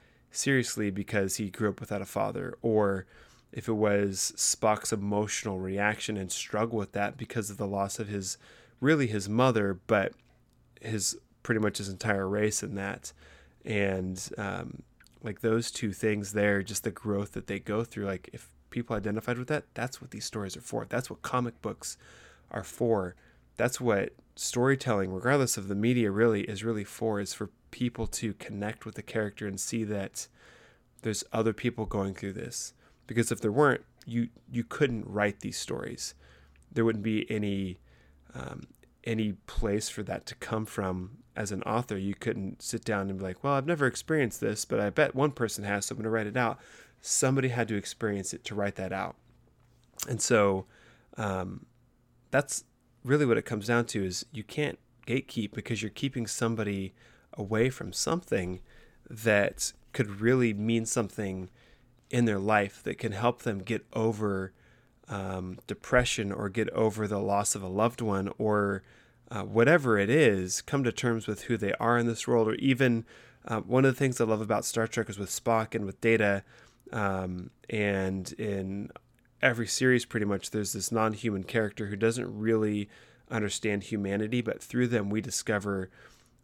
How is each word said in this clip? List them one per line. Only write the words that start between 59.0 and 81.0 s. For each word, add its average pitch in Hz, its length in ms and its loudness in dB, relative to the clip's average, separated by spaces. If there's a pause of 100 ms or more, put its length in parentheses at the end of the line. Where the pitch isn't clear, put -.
that 107 640 2 (220)
could 101 260 -2
really 120 340 6
mean 113 320 2
something 98 640 -2 (600)
in 123 160 4
their 104 140 4
life 101 440 2
that 101 140 -4
can 107 160 -4
help 117 300 0
them 101 160 -2
get 101 340 -4
over, 104 580 -2 (560)
um, 95 500 -6 (100)
depression 113 640 0
or 101 180 -4
get 104 220 0
over 107 360 2
the 101 120 -2
loss 101 360 2
of 101 80 -8
a 95 40 -6
loved 107 340 2
one 98 360 0
or, 104 460 2 (480)
uh, 107 120 -4
whatever 117 540 6
it 101 120 4
is, 104 520 4
come 139 220 0
to 120 80 2
terms 113 360 -2
with 104 160 -4
who 120 120 0
they 101 180 0
are 117 260 4
in 117 80 2
this 117 200 -4
world. 117 200 6
Or 110 80 0
even, 123 500 4 (420)
uh, 110 140 -2
one 127 240 4
of 135 80 6
the - 60 -6
things 131 200 2
I 117 60 4
love 110 160 2
about 104 240 0
Star 113 220 0
Trek 113 200 -2
is 101 120 -8
with 98 100 -6
Spock 113 460 0
and 107 100 -2
with 98 160 -8
Data, 104 420 6 (480)
um, 95 600 -2 (180)
and 98 640 0
in 98 560 -4 (500)
every 120 280 2
series 127 360 4
pretty 107 220 -2
much, 101 240 -2
there's 104 240 -2
this 98 180 -4
non-human 110 520 0